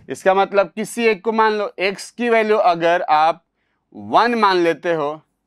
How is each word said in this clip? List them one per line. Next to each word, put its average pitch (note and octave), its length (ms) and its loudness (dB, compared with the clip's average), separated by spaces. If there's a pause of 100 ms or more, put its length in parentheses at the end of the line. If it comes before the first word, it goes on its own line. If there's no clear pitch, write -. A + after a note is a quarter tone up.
इसका F#3+ 260 0
मतलब F#3+ 360 0
किसी A3 360 -6
एक G#3 180 0
को A3+ 80 -4
मान A3 200 2
लो, G#3 180 -4 (120)
x G3 280 -4
की A#3+ 180 -4
वैल्यू A3 300 2
अगर E3+ 520 2
आप D#3+ 340 0 (500)
वन C3+ 420 0
मान G3+ 220 2
लेते E3+ 360 0
हो D3+ 180 -4 (340)